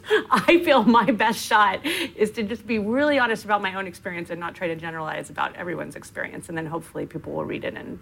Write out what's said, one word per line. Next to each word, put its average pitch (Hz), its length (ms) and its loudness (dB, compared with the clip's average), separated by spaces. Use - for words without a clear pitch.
<laughs> - 280 2
I 339 320 6
feel 269 200 6
my 226 280 6
best 226 340 0
shot 208 400 4
is 285 460 0
to 233 120 -6
just 220 220 -6
be 226 140 0
really 269 400 2
honest 226 240 0
about 202 180 0
my 185 140 -4
own 190 120 -6
experience 175 420 -10
and 170 100 -8
not 170 160 -8
try 185 120 -4
to 165 80 -4
generalize 156 540 -8
about - 280 -4
everyone's 156 400 -8
experience. - 500 -10
And 165 100 -8
then 160 80 -4
hopefully 156 400 -8
people 143 280 -10
will 156 100 -4
read - 220 -6
it 131 100 -8
and - 260 -12